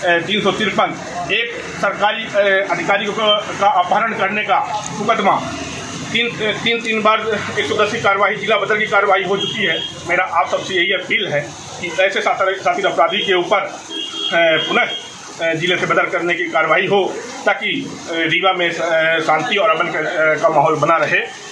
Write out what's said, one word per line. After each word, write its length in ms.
अ, 200
तीन 140
सौ 100
तिरपन, 480
एक 320
सरकारी, 440
अ, 460
अधिकारी 340
को, 60
का 80
अपहरण 460
करने 300
का 480
मुकदमा, 440
तीन, 180
अ, 340
तीन, 180
तीन 200
बार 380
एक 60
सौ 200
दस 60
की 100
कार्रवाई, 340
जिला 220
बदल 220
की 80
कार्रवाई 360
हो 140
चुकी 280
है। 140
मेरा 140
आप 280
सबसे 220
यही 200
अपील 340
है 140
कि 220
ऐसे 180
शातिर, 420
शातिर 220
अपराधी 320
के 160
ऊपर, 240
अ, 1080
पुनः, 200
अ, 40
जिले 240
से 80
बदल 200
करने 280
की 100
कार्रवाई 440
हो, 280
ताकि, 520
अ, 40
रीवा 400
में, 160
अ, 500
शांति 380
और 120
अमन 220
का, 80
अ, 420
का 80
माहौल 260
बना 220
रहे। 540